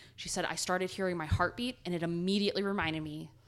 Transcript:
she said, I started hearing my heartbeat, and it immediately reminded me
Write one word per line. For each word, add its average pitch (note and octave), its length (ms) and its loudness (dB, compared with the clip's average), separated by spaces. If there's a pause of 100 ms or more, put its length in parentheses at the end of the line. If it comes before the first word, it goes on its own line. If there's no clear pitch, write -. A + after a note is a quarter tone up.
(160)
she - 120 -10
said, F3+ 160 -2
I - 100 -2
started F3+ 360 0
hearing F#3 260 0
my D#3 100 -4
heartbeat, F3+ 580 0
and F3+ 100 -2
it E3 100 -2
immediately F#3+ 580 2
reminded E3 400 0
me D#3 280 -10 (180)